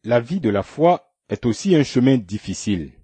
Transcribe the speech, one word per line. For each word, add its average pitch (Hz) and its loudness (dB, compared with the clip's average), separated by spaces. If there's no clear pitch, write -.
La 120 4
vie 147 -4
de 117 0
la 98 0
foi - 0
est - -8
aussi 170 0
un 147 4
chemin 127 2
difficile. 95 -6